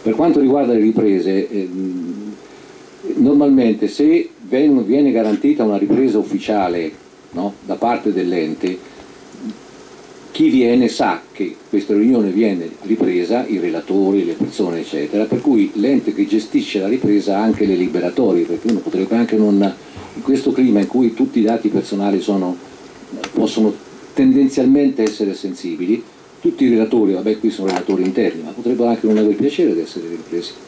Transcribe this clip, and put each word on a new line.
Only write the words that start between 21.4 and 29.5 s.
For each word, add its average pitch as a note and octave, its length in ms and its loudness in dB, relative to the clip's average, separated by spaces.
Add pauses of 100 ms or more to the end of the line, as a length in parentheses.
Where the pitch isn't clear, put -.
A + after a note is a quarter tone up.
dati A2 240 0
personali G2 520 -2
sono, F2+ 380 -2 (760)
possono G#2+ 440 0 (400)
tendenzialmente C3+ 880 4
essere G2+ 320 -2
sensibili, F2+ 680 -4 (400)
tutti - 220 0
i B2 60 4
relatori, A2 440 2
vabbè G#2 260 -2
qui A2 120 0
sono G2 160 -6
relatori F#2 340 -2
interni, F#2 420 -2
ma A2+ 120 -12
potrebbero A#2+ 340 0
anche A#2 160 -2
non G#2+ 120 2
avere G#2+ 180 2
piacere C#3 400 0